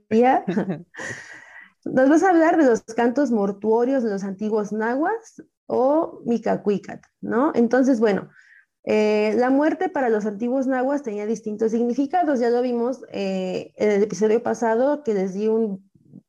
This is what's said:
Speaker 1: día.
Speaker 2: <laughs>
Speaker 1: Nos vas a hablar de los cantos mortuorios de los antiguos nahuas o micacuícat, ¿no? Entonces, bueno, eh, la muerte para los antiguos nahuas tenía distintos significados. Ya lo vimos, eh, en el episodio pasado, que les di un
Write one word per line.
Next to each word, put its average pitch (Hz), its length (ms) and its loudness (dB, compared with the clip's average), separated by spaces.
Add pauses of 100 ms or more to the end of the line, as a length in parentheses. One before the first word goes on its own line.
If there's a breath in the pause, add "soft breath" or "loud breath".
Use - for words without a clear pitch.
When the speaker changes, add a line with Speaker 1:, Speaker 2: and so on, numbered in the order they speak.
Speaker 1:
día. 254 360 4
Speaker 2:
<laughs> 175 400 -4 (960 loud breath)
Speaker 1:
Nos 262 260 2
vas 311 120 6
a 381 80 4
hablar 330 280 4
de 311 80 6
los 226 160 4
cantos 240 500 0
mortuorios 220 720 0
de 226 80 -2
los 196 120 -6
antiguos 202 480 -4
nahuas 262 720 -4 (240)
o 269 600 0
micacuícat, 208 760 -2 (180)
¿no? 233 340 0
Entonces, 240 440 2
bueno, 196 300 0 (540 soft breath)
eh, 214 540 2
la 247 120 2
muerte 311 400 2
para 269 200 -2
los 214 160 0
antiguos 240 420 -2
nahuas 269 340 0
tenía 208 240 -8
distintos 214 460 -4
significados. 269 680 0
Ya 233 120 2
lo 240 100 2
vimos, 247 500 -2
eh, 190 680 -6
en 208 140 2
el 202 120 2
episodio 214 400 0
pasado, 233 600 0
que 220 120 -2
les 190 180 -2
di 208 140 -4
un 220 420 -2 (400)